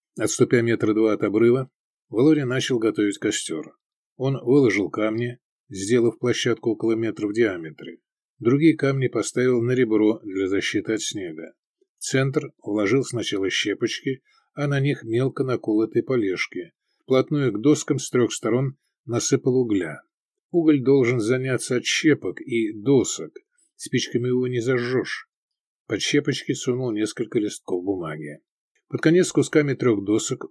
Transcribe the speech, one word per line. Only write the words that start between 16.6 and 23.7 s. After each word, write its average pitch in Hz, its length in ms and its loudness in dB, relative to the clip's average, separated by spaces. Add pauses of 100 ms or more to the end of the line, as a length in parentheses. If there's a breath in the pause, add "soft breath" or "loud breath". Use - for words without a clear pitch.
Вплотную 131 540 0
к 104 80 -6
доскам 143 380 2
с - 100 -8
трёх 120 240 2
сторон 131 440 -2 (280)
насыпал 123 500 0
угля. 98 460 0 (500)
Уголь 156 320 4
должен 127 360 4
заняться 127 580 -2
от 120 80 -2
щепок - 560 0
и 113 320 -2
досок, 107 580 2 (520)